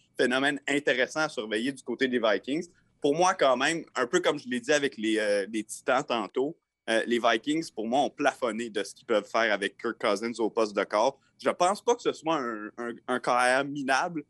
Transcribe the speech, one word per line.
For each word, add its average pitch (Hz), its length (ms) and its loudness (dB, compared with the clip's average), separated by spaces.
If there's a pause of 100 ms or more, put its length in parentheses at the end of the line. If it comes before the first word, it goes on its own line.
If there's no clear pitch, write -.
(180)
phénomène 135 500 2
intéressant 139 540 0
à 151 80 0
surveiller 113 440 -4
du 135 100 -14
côté 123 240 -2
des 123 120 0
Vikings. 113 480 0 (340)
Pour 143 140 2
moi, 180 200 4
quand 135 220 4
même, 151 260 0 (120)
un 127 120 0
peu 180 120 0
comme 156 200 0
je 120 100 -14
l'ai 123 100 -2
dit 120 120 -2
avec 143 260 2
les, 107 220 0
euh, 104 320 2
les 107 120 -4
Titans 135 400 -2
tantôt, 127 540 -4 (300)
euh, 110 200 2
les 117 120 2
Vikings, 123 540 0
pour 110 140 -6
moi, 127 140 0
ont 123 100 0
plafonné 120 580 -2
de 101 140 -4
ce - 100 -10
qu'ils - 140 -20
peuvent 104 200 2
faire 113 240 2
avec 98 260 -2
Kirk 113 220 -6
Cousins 113 380 0
au 107 140 0
poste 107 240 0
de 101 80 0
corps. 107 360 0 (240)
Je 139 60 2
pense 180 340 0
pas 240 120 2
que - 80 -16
ce 143 100 0
soit 160 220 -2
un, 117 320 -6 (100)
un, 117 160 -8 (140)
un 123 120 0
carrière 127 460 2
minable. 143 640 -2